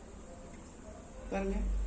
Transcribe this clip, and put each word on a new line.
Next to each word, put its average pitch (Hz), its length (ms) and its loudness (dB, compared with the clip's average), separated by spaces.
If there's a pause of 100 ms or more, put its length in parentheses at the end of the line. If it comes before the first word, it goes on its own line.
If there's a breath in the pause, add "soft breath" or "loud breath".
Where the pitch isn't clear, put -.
(1300)
பாருங்க, 196 280 4 (300)